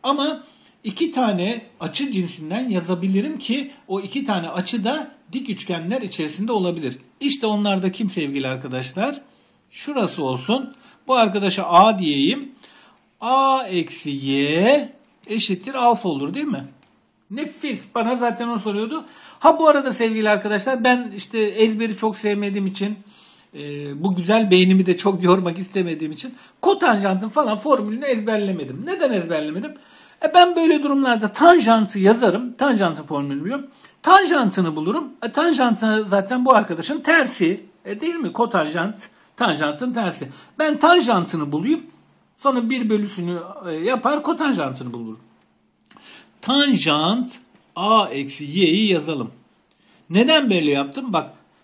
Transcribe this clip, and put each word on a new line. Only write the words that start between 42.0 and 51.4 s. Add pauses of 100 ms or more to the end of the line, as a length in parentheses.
Sonra
bir
bölüsünü, (320)
e,
yapar,
kotanjantını
bulurum. (1200)
Tanjant (360)
A
eksi
Y'yi
yazalım. (800)
Neden
böyle
yaptım?
Bak, (300)